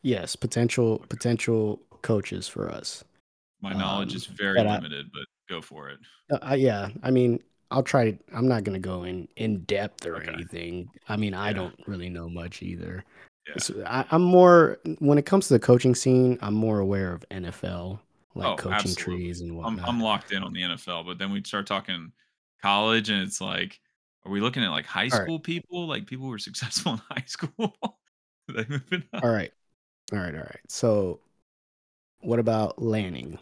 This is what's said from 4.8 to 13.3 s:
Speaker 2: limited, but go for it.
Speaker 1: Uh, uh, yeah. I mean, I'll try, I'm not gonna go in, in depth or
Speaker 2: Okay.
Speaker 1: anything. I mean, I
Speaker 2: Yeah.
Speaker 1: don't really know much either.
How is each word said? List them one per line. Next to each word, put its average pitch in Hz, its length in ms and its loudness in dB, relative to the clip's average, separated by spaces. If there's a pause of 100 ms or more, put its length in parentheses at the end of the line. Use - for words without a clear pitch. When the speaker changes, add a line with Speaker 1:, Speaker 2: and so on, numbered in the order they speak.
Speaker 2:
limited, 73 320 -12
but 73 120 -12 (220)
go 85 140 -8
for 71 280 -18
it. 69 100 -18 (320)
Speaker 1:
Uh, 139 60 0 (140)
uh, - 40 2
yeah. 107 340 2 (140)
I 127 80 0
mean, 123 280 4 (320)
I'll 131 120 2
try, 113 340 2 (160)
I'm 123 140 0
not 117 160 2
gonna 98 160 -2
go 92 240 -6
in, 90 320 -8
in 107 280 -2
depth - 420 -4
or 85 120 -6
Speaker 2:
Okay. 80 60 -10
Speaker 1:
anything. 87 680 -10 (160)
I 107 100 -4
mean, 104 160 -2
I 101 200 -4
Speaker 2:
Yeah. - 0 -
Speaker 1:
don't 92 220 -6 (120)
really 90 220 -6
know 85 200 -8
much 85 320 -8
either. 90 420 -10 (440)